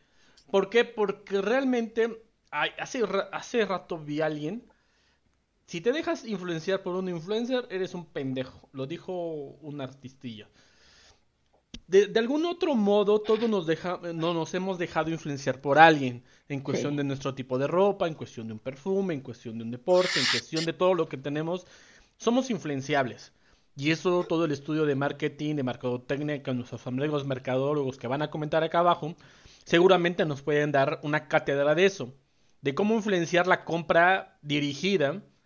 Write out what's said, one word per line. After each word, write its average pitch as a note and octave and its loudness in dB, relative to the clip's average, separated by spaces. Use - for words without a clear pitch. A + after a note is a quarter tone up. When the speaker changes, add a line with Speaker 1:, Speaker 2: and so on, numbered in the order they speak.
Speaker 1:
¿Por G3 2
qué? A#3 4
Porque G3 -4
realmente, A#3 0
ay, G#3 -2
hace G#3 -2
ra-, F#3 -2
hace G#3 -2
rato F3+ -6
vi D3 -4
a D#3 2
alguien, D#3 -4
"Si E3+ -8
te A#3 2
dejas E4 -4
influenciar F3+ -4
por F3+ -6
un F#3 -4
influencer, A3 -4
eres F#3 -6
un F3 -10
pendejo". C3 -8
Lo C3+ -8
dijo E3+ -10
un D3 -10
artistillo. B2 -14
De, G3 6
de G3 0
algún C#4+ -2
otro F4 -2
modo, G#3 4
todos A3 0
nos F#3+ 0
deja-, F3 -4
no, E3 -2
nos D#3+ -4
hemos F#3 -4
dejado D#3+ -2
influenciar C#3+ -4
por C#3+ 2
alguien, C#3 8
en C#3 -6
cuestión C3+ -2
Speaker 2:
Sí. C#3+ -2
Speaker 1:
de C#3+ -2
nuestro C3+ -4
tipo B2+ -4
de C#3 0
ropa, F#3+ 2
en D#3 -4
cuestión - -12
de A2 -8
un A2 -12
perfume, F#3+ -4
en C#3 -4
cuestión A#2+ -12
de A2+ -8
un A#2 -8
deporte, F3+ 2
en B2+ 0
cuestión D#3+ -2
de E3 0
todo F#3 2
lo D#3+ 0
que D3 -8
tenemos, D3+ -4
somos B3+ 2
influenciables. C#3 -2
Y C#3 0
eso, F3 2
todo E3 2
el D3+ -2
estudio D3+ -2
de C#3+ 2
marketing, D3 -4
de C#3+ -2
mercadotecnia, C3 -4
con B2+ -4
nuestros A#2+ -10
amigos C#3 -2
mercadólogos C3+ -2
que B2 -8
van C#3 -2
a D3+ -4
comentar D#3 -2
acá E3 0
abajo, E3+ 0
seguramente F3 6
nos C#3+ -4
pueden D3 2
dar C#3 2
una D3+ -2
cátedra D3+ 2
de F3+ 6
eso, C#3 -2
de C#3 -2
cómo G#3 2
influenciar F3 2
la F#3 2
compra F3 2
dirigida D3 0